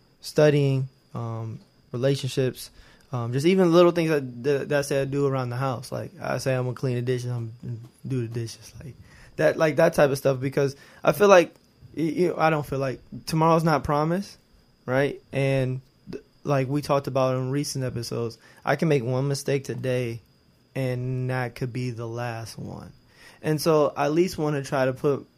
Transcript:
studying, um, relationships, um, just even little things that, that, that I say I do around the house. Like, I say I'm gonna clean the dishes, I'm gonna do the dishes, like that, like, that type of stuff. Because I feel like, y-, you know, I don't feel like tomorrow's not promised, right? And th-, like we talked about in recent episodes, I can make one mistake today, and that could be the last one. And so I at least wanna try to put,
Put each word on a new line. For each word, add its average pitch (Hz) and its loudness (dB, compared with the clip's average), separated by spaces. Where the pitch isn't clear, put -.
studying, 139 2
um, 113 -8
relationships, 131 -2
um, 120 -4
just 139 0
even 185 6
little 175 8
things 160 0
that, 127 -2
that, 139 0
that 147 2
I - 0
say 139 -2
I 135 -2
do 143 -2
around 131 -2
the 120 -6
house. 131 -4
Like, 117 -8
I 135 -4
say 131 -2
I'm 127 -2
gonna 123 -6
clean 127 -4
the 123 -4
dishes, 123 -4
I'm 117 -6
gonna 120 -8
do 123 -4
the - -
dishes, 117 -10
like 127 -16
that, 156 2
like, 156 2
that 151 4
type 143 4
of 139 -2
stuff. 135 2
Because 135 -2
I 156 4
feel 202 6
like, 175 8
y-, 160 -2
you 165 0
know, - -2
I 160 4
don't 147 0
feel 139 -6
like 135 -6
tomorrow's 160 4
not 156 2
promised, 160 -2
right? 131 0
And 135 -2
th-, - -14
like 135 0
we 139 -2
talked 139 0
about 131 0
in 127 -4
recent 143 -4
episodes, 120 -6
I 135 0
can 165 0
make 143 2
one 127 0
mistake 139 -2
today, 120 -4
and 127 -4
that 123 -4
could 120 -6
be 127 -6
the 117 -8
last 117 -8
one. 92 -12
And 156 0
so 151 4
I 143 0
at 147 0
least 175 2
wanna 151 -2
try 131 0
to 131 0
put, 139 -2